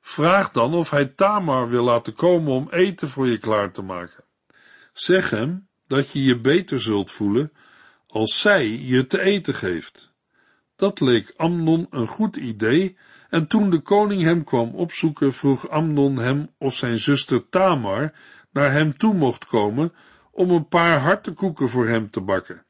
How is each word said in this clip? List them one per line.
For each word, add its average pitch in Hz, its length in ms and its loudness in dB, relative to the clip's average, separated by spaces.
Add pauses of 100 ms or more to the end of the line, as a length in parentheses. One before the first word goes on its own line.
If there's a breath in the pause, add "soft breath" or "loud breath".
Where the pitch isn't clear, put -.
vraag 180 500 0
dan 127 240 0
of 170 160 -2
hij 143 160 0
Tamar 165 600 0
wil 120 160 0
laten 120 300 0
komen 165 380 2
om 131 180 -2
eten 180 380 -2
voor 131 200 -2
je 113 100 0
klaar 104 340 -2
te 104 100 -12
maken. 90 420 -12 (680 soft breath)
Zeg - 380 0
hem 147 380 -4 (180)
dat 135 240 -2
je 139 120 -4
je 127 180 4
beter 143 400 0
zult 101 300 -2
voelen 110 420 -2 (540 soft breath)
als - 340 -2
zij 196 280 2
je 127 380 0
te - 140 -2
eten 196 340 0
geeft." - 580 -8 (640)
Dat 196 240 -2
leek 123 360 2
Amnon 165 540 0
een 123 160 -4
goed - 300 -4
idee, 123 600 0 (320 soft breath)
en 170 180 0
toen 208 240 2
de 165 100 2
koning 202 420 2
hem 165 220 2
kwam 117 300 -2
opzoeken, 156 580 -2
vroeg 135 360 -2
Amnon 147 500 0
hem 135 400 -2
of 131 160 -4
zijn 117 240 -2
zuster 135 500 0
Tamar 147 640 0 (400 soft breath)
naar 139 200 2
hem 147 240 2
toe 220 180 2
mocht 139 320 0
komen 120 460 0 (380 soft breath)
om 180 200 0
een 170 180 2
paar 170 320 4
hartekoeken 165 680 -2
voor 120 180 0
hem 113 240 -2
te 110 100 -6
bakken. 92 500 -6